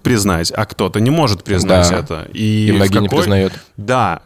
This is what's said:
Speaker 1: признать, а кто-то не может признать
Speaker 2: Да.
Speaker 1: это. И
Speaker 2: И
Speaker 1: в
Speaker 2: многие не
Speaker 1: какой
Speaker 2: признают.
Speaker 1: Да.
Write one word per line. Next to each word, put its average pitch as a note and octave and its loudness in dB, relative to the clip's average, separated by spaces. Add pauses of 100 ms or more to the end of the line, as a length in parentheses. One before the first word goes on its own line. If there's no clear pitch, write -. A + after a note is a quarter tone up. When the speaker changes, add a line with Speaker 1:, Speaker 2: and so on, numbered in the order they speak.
Speaker 1:
признать, G2+ 0
а A2 -2
кто-то G2+ -4
не A#2+ 2
может C#3 0
признать F2+ 2
Speaker 2:
Да. F2+ -2
Speaker 1:
это. D#2+ -8
И G#2+ 0
Speaker 2:
И G2+ 4
Speaker 1:
в F#2+ 4
Speaker 2:
многие G2 4
не G2+ 0
Speaker 1:
какой C#3 0
Speaker 2:
признают. F#2+ 2 (240)
Speaker 1:
Да. G#2+ -2